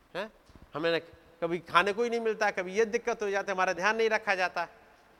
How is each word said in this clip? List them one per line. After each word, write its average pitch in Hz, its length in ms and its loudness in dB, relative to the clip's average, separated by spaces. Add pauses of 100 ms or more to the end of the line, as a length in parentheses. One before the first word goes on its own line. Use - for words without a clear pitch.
(160)
हैं? 208 160 -6 (420)
हमें 165 220 2
न-, 156 40 0 (420)
कभी 170 160 -2
खाने 175 340 2
को 208 100 -2
ही 240 80 0
नहीं 233 100 -2
मिलता, 214 300 0
कभी 185 240 -6
ये 220 100 4
दिक्कत 220 380 -2
हो 202 80 -2
जाती, 196 220 -2
हमारा 185 200 2
ध्यान 190 240 0
नहीं 226 140 2
रखा 214 240 0
जाता।" 180 340 -2 (520)